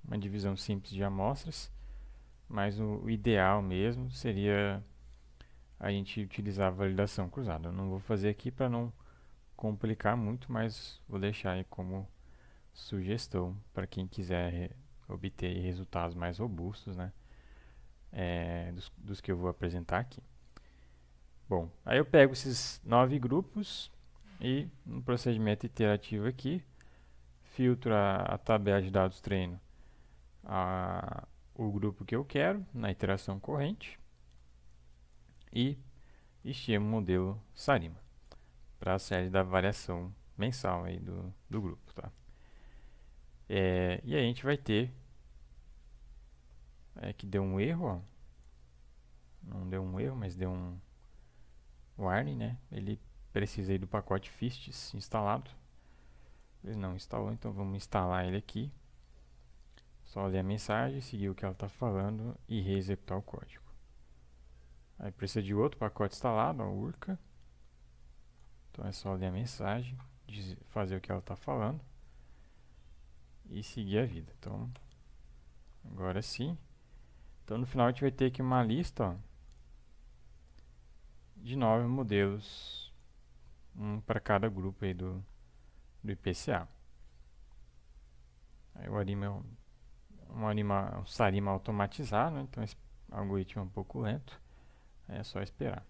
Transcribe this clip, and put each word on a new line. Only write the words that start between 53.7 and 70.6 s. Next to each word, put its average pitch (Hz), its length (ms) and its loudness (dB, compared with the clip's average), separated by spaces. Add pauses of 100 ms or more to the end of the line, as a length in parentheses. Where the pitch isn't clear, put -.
aí 95 60 4
do 92 80 -2
pacote 98 420 0
Fistes - 640 -6
instalado. 110 580 -2 (1120)
Ele 107 140 -6
não 92 200 -4
instalou, 107 360 -4
então 113 200 -6
vamos 98 240 -4
instalar 92 500 2
ele 92 100 0
aqui. 110 340 -4 (1300)
Só 98 240 -2
ler 95 140 2
a - 20 0
mensagem, 110 580 0
seguir 101 300 -2
o 92 40 -2
que - 100 -6
ela 92 100 -2
tá 98 140 -6
falando 107 680 0 (120)
e 113 120 0
reexecutar 95 560 0
o 101 60 -2
código. - 420 -12 (1300)
Aí 98 140 -6
precisa 98 300 -2
de 98 120 0
outro 120 240 4
pacote 107 380 0
instalado, 123 460 2
ó, 98 60 -2
URCA. 135 500 -4 (1500)
Então - 160 -8
é 98 60 -2
só 95 220 -4
ler 92 120 -2
a 92 40 0
mensagem, 120 640 -2 (300)
dizer, 98 320 -8 (120)